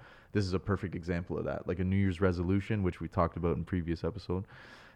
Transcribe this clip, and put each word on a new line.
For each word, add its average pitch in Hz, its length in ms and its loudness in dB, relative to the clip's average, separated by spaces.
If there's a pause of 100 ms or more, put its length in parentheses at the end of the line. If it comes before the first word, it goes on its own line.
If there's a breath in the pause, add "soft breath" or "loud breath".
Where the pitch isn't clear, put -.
(320 loud breath)
This 101 120 2
is 90 80 -4
a 92 60 4
perfect 95 360 -2
example 87 440 -4
of - 80 -2
that. - 200 -4
Like 90 120 -2
a 92 60 0
New 92 120 4
Year's 95 240 4
resolution, 95 640 2
which 87 180 0
we 82 80 -6
talked 85 300 2
about 82 180 2
in 82 80 -2
previous 85 400 -2
episode. 92 400 -4 (520 loud breath)